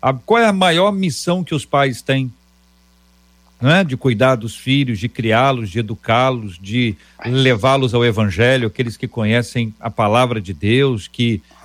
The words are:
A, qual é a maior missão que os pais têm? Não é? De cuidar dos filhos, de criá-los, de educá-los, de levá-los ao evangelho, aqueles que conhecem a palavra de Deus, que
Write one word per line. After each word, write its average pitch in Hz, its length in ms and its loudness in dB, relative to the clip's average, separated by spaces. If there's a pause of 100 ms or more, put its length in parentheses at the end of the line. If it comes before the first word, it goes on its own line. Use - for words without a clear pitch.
A, 135 120 0
qual 208 280 0
é 233 60 4
a 208 60 4
maior 185 380 2
missão 180 540 -2
que 160 100 -6
os 147 120 -4
pais 139 360 0
têm? 135 300 -2 (1300)
Não 127 100 2
é? 185 140 4
De 131 120 -4
cuidar 131 400 2
dos 110 200 -10
filhos, 131 420 0
de 117 100 -4
criá-los, 113 640 0
de 90 80 -6
educá-los, 113 840 -2
de 110 360 -4 (280)
levá-los 131 720 2
ao 120 100 2
evangelho, 113 640 0
aqueles 117 280 -6
que - 100 -8
conhecem 117 720 -2
a 110 120 -10
palavra 113 500 0
de 92 120 -10
Deus, 113 540 0
que 117 340 -2 (240)